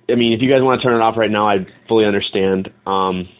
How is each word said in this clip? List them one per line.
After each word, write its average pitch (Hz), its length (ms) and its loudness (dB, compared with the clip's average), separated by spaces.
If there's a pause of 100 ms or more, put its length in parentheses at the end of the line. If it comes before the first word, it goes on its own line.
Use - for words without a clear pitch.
(100)
I 120 40 0
mean, 117 180 2
if 110 100 -2
you 131 80 0
guys 135 120 4
wanna 127 200 0
turn 123 120 2
it 113 80 2
off 113 140 0
right 110 140 0
now, 107 180 0
I 95 180 0 (200)
fully 110 200 2
understand. 95 640 -2 (160)
Um, 95 420 -2 (120)